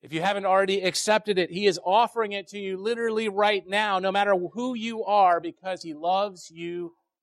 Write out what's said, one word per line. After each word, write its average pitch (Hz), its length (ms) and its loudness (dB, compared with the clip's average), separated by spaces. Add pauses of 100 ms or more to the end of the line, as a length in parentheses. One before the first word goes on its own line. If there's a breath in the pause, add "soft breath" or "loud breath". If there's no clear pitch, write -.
If 131 100 -16
you 160 100 -4
haven't 196 240 -2
already 190 360 2
accepted 208 540 0
it, 180 140 0
he 202 160 -2
is 175 180 2
offering 214 480 2
it 202 160 -8
to 202 100 -14
you 190 180 -6
literally 220 520 -2
right 202 380 2
now, 202 320 0
no 190 140 0
matter 202 220 4
who 202 400 -4
you 220 300 -6
are, 190 360 4
because 175 420 -8
he 165 120 -10
loves 180 560 -2
you 170 440 -8 (280)